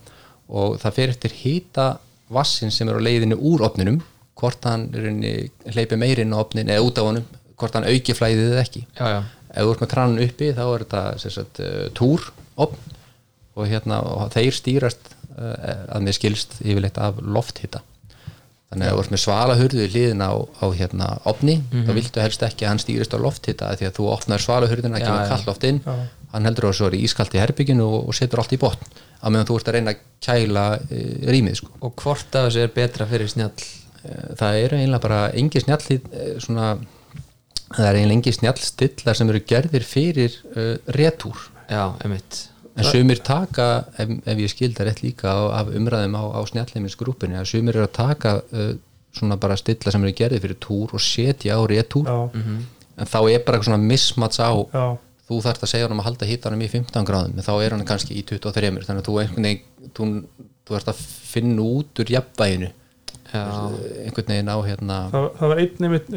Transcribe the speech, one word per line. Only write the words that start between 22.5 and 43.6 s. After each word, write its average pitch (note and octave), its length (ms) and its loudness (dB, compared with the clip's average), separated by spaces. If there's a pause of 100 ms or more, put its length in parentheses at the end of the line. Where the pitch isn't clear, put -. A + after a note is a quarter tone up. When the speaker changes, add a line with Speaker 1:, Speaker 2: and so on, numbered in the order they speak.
Speaker 1:
að G#2 80 2
hann G#2+ 100 0
stýrist A2+ 320 -2
á A2 80 -2
lofthita, A2 480 -4
af G2 80 -4
því F#2+ 80 -2
að F#2+ 140 -6
þú G#2 100 2
opnar G#2 320 -2
svala A#2+ 240 2
hurðina, A#2 320 -2
Speaker 2:
Já, A2+ 60 -2
Speaker 1:
kemur G#2+ 180 2
Speaker 2:
já. G2+ 60 -2
Speaker 1:
kalt G#2 180 -2
loft G2+ 160 -4
inn, C#3 160 2
Speaker 3:
Já. C3 160 -4 (380)
Speaker 1:
hann A2 160 0
heldur G#2+ 180 0
að F#2+ 80 2
svo G2+ 120 2
er F#2 120 2
ískalt - 320 0
í F#2 80 2
herbygginu C3 480 4
og, A2+ 220 0
og - 40 -4
setur A#2+ 300 0
allt - 80 -6
í C3 80 2
botn, - 240 0 (400)
á - 80 -8
meðan A2 160 4
þú A#2 140 2
ert - 100 -4
að A2+ 60 2
reyna A2 160 0
að - 100 -10 (160)
kæla, G#2+ 460 2 (260)
eh, - 400 -4
rýmið, B2+ 240 4
sko. - 160 -10 (100)
Speaker 2:
Og B2 140 -8
hvort - 400 -4
af B2+ 160 4
þessu A#2 140 2
er A2+ 100 -4
betra A#2+ 320 0
fyrir G#2+ 240 -2
snjall? A2 320 -4 (400)
Speaker 1:
Eh, - 320 -12
það G#2+ 300 2
eru C#3+ 160 2
eiginlega C3 200 2
bara G#2+ 200 2 (100)
engin C3 320 2
snjall, D3 220 2 (260)
eh, A#2+ 280 -6
svona, A2+ 340 -2 (960)
það A2 160 2
er G2+ 100 8
eiginlega G#2 220 6
engin A#2+ 160 4
snjallstillar - 840 0
sem A2+ 140 4
eru G#2+ 100 4
gerðir C3+ 460 2
fyrir, C3+ 500 2 (200)
eh, A2+ 200 0 (160)
retúr. D3+ 460 0 (320)
Speaker 2:
Já, G2 320 -2
einmitt. - 460 -6 (300)
Speaker 1:
En A2 60 2
Speaker 3:
Það - 80 4
Speaker 1:
sumir B2 320 6
taka, B2 600 0 (120)